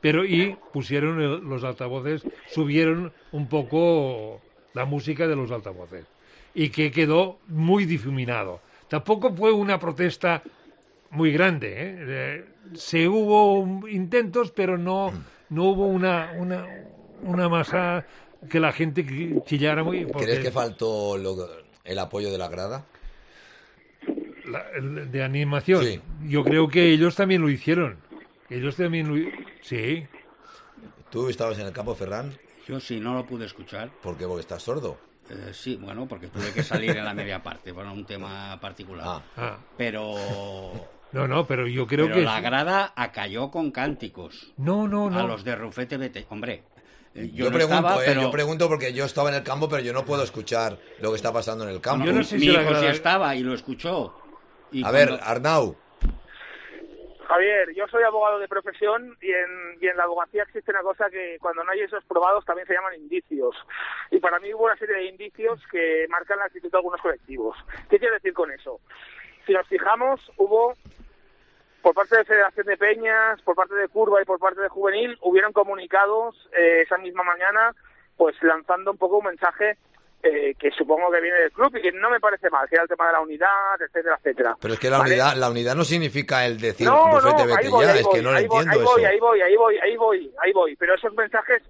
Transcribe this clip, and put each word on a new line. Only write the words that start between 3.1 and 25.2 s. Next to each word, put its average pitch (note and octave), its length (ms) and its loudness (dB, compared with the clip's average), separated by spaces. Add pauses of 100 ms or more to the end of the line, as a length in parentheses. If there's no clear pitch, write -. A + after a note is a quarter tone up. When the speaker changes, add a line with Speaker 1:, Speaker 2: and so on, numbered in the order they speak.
Speaker 1:
un D3 160 -6
poco C#3 920 0 (340)
la B2+ 100 -4
música D3 440 -2
de D3+ 80 0
los B2 160 -6
altavoces. F2+ 540 -12 (480)
Y D3+ 160 -2
que D3+ 200 -2
quedó E3 560 2
muy F3 380 2
difuminado. B2 760 -4 (280)
Tampoco G3+ 460 0
fue A3 180 2
una G3+ 260 0
protesta E3+ 640 -2 (680)
muy D#3 220 2
grande, D#3 400 0
¿eh? F3 280 -12
Eh, C3+ 440 -8 (300)
se E3 340 0
hubo G3+ 800 4
intentos, G#3 640 0
pero F#3 260 0
no, F#3+ 360 -2 (380)
no D#3+ 140 -2
hubo G3 220 2
una, F3+ 500 0
una, F3+ 300 -6 (560)
una F3+ 260 0
masa F3 560 -2 (460)
que E3 100 2
la D#3 120 2
gente D#3+ 340 -2
qui-, D3 380 -4
chillara D3+ 400 0
muy, F3 200 -4
Speaker 2:
¿Crees - 80 -8
Speaker 1:
porque C3 280 -2
Speaker 2:
que B2+ 100 -4
faltó A2 680 -4
lo, F#2+ 180 -4 (500)
el F#2+ 140 -6
apoyo G2+ 320 -6
de F#2+ 80 -4
la F2+ 100 -6
grada? G2 360 -8 (1600)
Speaker 1:
La, - 180 -10 (120)
el, C#3 340 -10
de C3+ 120 -4